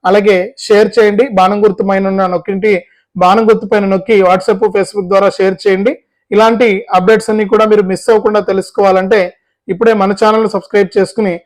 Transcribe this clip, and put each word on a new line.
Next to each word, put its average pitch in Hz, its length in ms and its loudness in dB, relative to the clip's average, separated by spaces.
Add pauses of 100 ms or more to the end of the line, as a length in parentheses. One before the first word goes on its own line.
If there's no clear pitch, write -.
అలాగే 202 260 2 (300)
షేర్ 208 320 2
చేయండి. 214 280 2 (120)
బాణం 190 280 2
గుర్తు 202 240 0
పైన 196 220 -2
ఉన్న 190 120 -2 (100)
నొక్కింటి, 202 400 -2 (440)
బాణం 190 320 2
గుర్తు 220 220 2
పైన 208 220 0
నొక్కి 190 240 0 (100)
WhatsApp, 190 340 0 (140)
Facebook 202 380 -4
ద్వారా 196 240 2
షేర్ 190 260 -2
చేయండి. 202 300 0 (380)
ఇలాంటి 226 380 2 (280)
అప్‌డేట్స్ 208 360 2
అన్ని 214 200 -2
కూడా 220 180 2
మీరు 208 200 2
మిస్ 185 200 -6
అవ్వకుండా 208 300 2 (100)
తెలుసుకోవాలంటే 190 680 0 (480)
ఇప్పుడే 220 340 0
మన 196 180 0
ఛానల్ను 220 360 0
సబ్స్క్రైబ్ 196 400 -2
చేసుకుని 190 380 -2 (120)